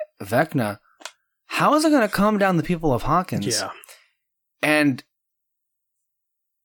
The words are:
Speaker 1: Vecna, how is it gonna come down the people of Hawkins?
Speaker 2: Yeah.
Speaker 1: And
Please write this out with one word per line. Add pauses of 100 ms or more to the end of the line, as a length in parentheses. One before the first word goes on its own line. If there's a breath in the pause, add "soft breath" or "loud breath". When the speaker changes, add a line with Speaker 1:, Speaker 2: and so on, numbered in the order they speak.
(220)
Speaker 1:
Vecna, (680 loud breath)
how
is
it
gonna
come
down
the
people
of
Hawkins?
Speaker 2:
Yeah. (920 loud breath)
Speaker 1:
And (1600)